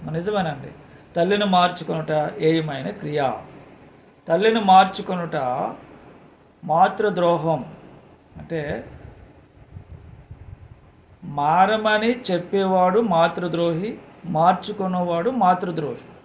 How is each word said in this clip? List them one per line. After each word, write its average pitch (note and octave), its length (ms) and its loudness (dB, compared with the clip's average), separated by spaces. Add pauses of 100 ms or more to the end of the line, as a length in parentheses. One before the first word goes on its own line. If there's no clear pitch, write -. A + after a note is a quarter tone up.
(100)
నిజమేనండి, E3 600 -4 (460)
తల్లిని G3+ 300 2 (100)
మార్చుకొనుట E3 560 0 (260)
ఏయమైన D#3 500 0 (140)
క్రియ. D3 180 -4 (1080)
తల్లిని A3 320 2
మార్చుకొనుట F#3+ 760 4 (1300)
మాతృద్రోహం. E3+ 960 2 (800)
అంటే D#3 220 -8 (2750)
మారమని G3 840 2 (200)
చెప్పేవాడు F#3 680 2
మాతృద్రోహి, E3+ 920 0 (360)
మార్చుకున్నవాడు F3+ 1040 0
మాతృద్రోహి. F3 760 -2 (180)